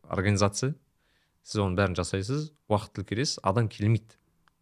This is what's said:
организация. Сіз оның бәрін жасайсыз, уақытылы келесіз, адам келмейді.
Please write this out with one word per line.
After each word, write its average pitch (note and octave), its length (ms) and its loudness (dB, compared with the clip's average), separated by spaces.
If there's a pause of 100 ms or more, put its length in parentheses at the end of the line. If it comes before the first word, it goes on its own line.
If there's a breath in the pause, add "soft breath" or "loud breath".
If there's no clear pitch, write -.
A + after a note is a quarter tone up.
организация. G2+ 720 2 (680)
Сіз - 200 -2
оның F2+ 140 0
бәрін F#2+ 180 2
жасайсыз, G2 560 -4 (160)
уақытылы G2+ 380 -2
келесіз, - 380 -4
адам G#2 260 2
келмейді. G#2+ 480 0 (440)